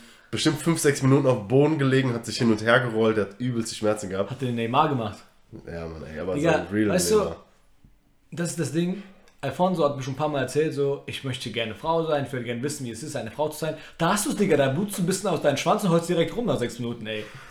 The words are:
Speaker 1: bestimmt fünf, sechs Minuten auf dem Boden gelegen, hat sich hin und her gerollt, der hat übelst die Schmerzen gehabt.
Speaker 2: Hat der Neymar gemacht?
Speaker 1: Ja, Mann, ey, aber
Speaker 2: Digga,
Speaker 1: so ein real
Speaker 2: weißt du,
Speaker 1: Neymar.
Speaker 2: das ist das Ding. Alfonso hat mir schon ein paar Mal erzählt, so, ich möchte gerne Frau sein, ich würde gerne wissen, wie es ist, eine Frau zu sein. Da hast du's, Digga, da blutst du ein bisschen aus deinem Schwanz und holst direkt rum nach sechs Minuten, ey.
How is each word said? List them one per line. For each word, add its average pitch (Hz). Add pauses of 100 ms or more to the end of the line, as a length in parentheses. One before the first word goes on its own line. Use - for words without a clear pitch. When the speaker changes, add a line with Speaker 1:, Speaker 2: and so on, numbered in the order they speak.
(280)
Speaker 1:
bestimmt 143
fünf, 165
sechs 143
Minuten 135
auf 123
dem 98
Boden 147
gelegen, 131
hat 117
sich 107
hin 117
und 107
her 117
gerollt, 110
der 101
hat -
übelst 120
die -
Schmerzen 107
gehabt. 95
Speaker 2:
Hat 127
der 123
Neymar 120
gemacht? 113 (480)
Speaker 1:
Ja, 82
Mann, 80
ey, 78
aber 90
Speaker 2:
Digga, 160
Speaker 1:
so 156
ein -
real 104
Speaker 2:
weißt 175
du, 214
Speaker 1:
Neymar. 185 (960)
Speaker 2:
das 165
ist -
das 135
Ding. 175 (400)
Alfonso 170
hat 127
mir 131
schon 131
ein 123
paar 156
Mal 143
erzählt, 147
so, 139
ich -
möchte 127
gerne 110
Frau 165
sein, 147
ich -
würde 123
gerne 117
wissen, 143
wie 117
es 107
ist, 107
eine 113
Frau 151
zu -
sein. 156 (220)
Da 170
hast 208
du's, 240
Digga, 160
da 135
blutst 170
du 196
ein -
bisschen 190
aus 151
deinem 139
Schwanz 202
und 196
holst 165
direkt 165
rum 240
nach 139
sechs 120
Minuten, 117
ey. 107 (280)